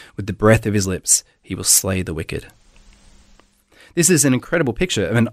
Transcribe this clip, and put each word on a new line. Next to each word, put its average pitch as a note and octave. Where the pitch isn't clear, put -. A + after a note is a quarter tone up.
With G2
the G2
breath A2
of G#2
his G2
lips -
he F#2+
will -
slay F#2+
the E2+
wicked." -
This E3
is E3
an C3+
incredible C3+
picture A#2
of F#2+
an A#2